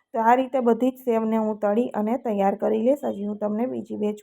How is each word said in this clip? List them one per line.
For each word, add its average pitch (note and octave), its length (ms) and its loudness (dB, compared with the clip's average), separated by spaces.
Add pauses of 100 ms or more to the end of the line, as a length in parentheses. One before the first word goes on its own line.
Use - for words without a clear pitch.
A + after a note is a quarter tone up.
(140)
તો A3+ 60 -2
આ A3+ 140 6
રીતે C4 260 0
બધી A#3 300 4
જ B3+ 80 -8
સેવને A3 380 0
હું G#3+ 220 0
તળી G#3+ 300 0
અને G#3+ 280 -2
તૈયાર G3+ 380 0
કરી G#3+ 280 0
લઈશ. C4+ 220 2
હજી G#3 220 -6
હું G#3 120 -6
તમને G#3 280 -2
બીજી A3 300 -8
બેચ G#3 260 -4